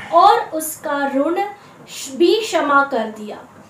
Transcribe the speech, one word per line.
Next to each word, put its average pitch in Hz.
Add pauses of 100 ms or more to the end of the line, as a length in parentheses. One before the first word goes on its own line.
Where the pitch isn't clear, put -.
(140)
और 403
उसका 294
ऋण 330 (720)
भी 359
क्षमा 285
कर 240
दिया। 214 (320)